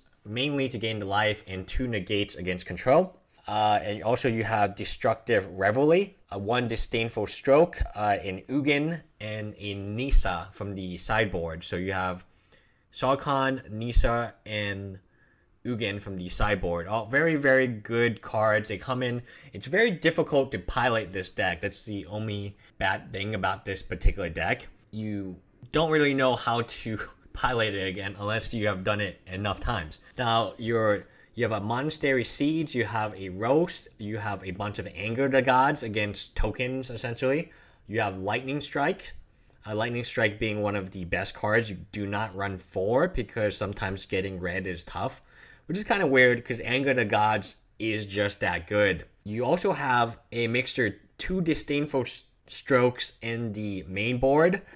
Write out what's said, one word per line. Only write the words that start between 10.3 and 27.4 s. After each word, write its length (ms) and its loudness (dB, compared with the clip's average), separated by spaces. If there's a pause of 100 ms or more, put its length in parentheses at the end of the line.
from 220 -8
the 200 -6
sideboard. 720 -2
So 100 -6
you 160 -2
have 320 -2 (720)
Sarkhan, 760 0
Nissa, 640 2 (120)
and 540 -4 (680)
Ugin 340 -2
from 160 -8
the 120 -8
sideboard. 580 0
All 180 -2
very, 300 2
very 320 6
good 540 0
cards. 480 2
They 80 -4
come 260 -4
in. 180 -2 (300)
It's 140 -10
very 260 2
difficult 600 2
to 80 -4
pilot 520 0
this 180 -6
deck. 300 -2
That's 240 -6
the 220 -8
only 500 -6 (220)
bad 340 -2
thing 240 -4
about 300 -2
this 160 -6
particular 480 2
deck. 380 -2 (240)
You 440 -6 (380)
don't 180 2
really 220 4
know 220 4
how 260 0
to 380 -6 (180)
<laughs> 160 -20
pilot 400 0